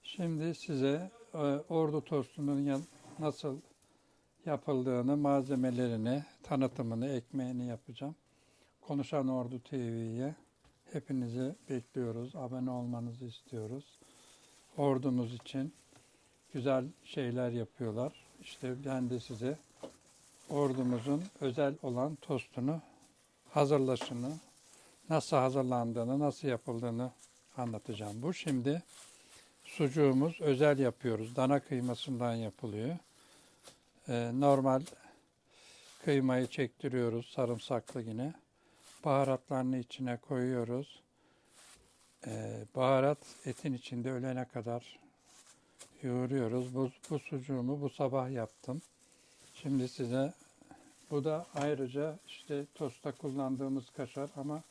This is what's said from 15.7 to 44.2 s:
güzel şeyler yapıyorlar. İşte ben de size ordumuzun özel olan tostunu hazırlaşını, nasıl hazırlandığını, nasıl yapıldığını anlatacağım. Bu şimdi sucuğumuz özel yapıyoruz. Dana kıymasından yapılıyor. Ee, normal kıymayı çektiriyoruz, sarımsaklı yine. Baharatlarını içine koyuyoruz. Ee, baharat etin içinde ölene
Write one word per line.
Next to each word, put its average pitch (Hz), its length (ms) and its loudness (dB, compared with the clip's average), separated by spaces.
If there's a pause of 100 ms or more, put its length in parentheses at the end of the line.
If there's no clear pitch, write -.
güzel 131 320 2 (180)
şeyler 123 480 -2
yapıyorlar. 117 640 -2 (280)
İşte 127 440 -8
ben 131 240 -2
de 123 100 -2
size 123 380 -4 (920)
ordumuzun 135 760 2 (180)
özel 139 420 2
olan 131 320 0
tostunu 139 680 -2 (680)
hazırlaşını, 131 840 2 (800)
nasıl 160 280 4
hazırlandığını, 127 840 2
nasıl 147 280 0
yapıldığını 120 640 -2 (460)
anlatacağım. 110 640 -6
Bu 165 120 -2
şimdi 143 500 0 (800)
sucuğumuz 143 800 4
özel 143 380 6
yapıyoruz. 117 560 0
Dana 131 240 4
kıymasından 123 760 -2
yapılıyor. 113 600 -4 (1120)
Ee, 120 240 0
normal 135 480 6 (1200)
kıymayı 131 420 4
çektiriyoruz, 120 800 -2 (100)
sarımsaklı 120 640 -2
yine. 117 320 -4 (720)
Baharatlarını 131 720 2
içine 123 400 -4
koyuyoruz. 123 840 -2 (1300)
Ee, 110 360 -6 (120)
baharat 131 420 6 (280)
etin 135 280 -2
içinde 123 380 -4
ölene 127 340 -2